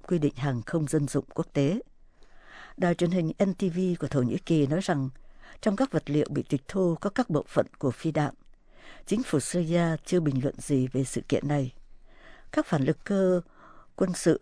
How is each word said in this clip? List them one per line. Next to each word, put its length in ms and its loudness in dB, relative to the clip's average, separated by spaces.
quy 120 2
định 160 0
hàng 260 -2
không 260 -2
dân 200 0
dụng 260 -2
quốc 200 -4
tế. 260 2
Đài 180 2
truyền 160 2
hình 200 2
N 80 0
T 80 -6
V 180 0
của 80 -4
Thổ 140 2
Nhĩ 160 0
Kỳ 300 2
nói 160 0
rằng 260 0
trong 140 0
các 160 0
vật 180 0
liệu 200 2
bị 140 -2
tịch 240 -2
thu 340 2
có 80 -2
các 200 -2
bộ 180 0
phận 180 0
của 140 0
phi 200 -2
đạn. 220 0
Chính 180 0
phủ 160 0
Syria 440 0
chưa 140 2
bình 240 0
luận 140 -2
gì 300 0
về 160 -2
sự 180 -4
kiện 260 -2
này. 260 -2
Các 140 0
phản 180 2
lực 200 2
cơ 380 2
quân 180 0
sự 280 2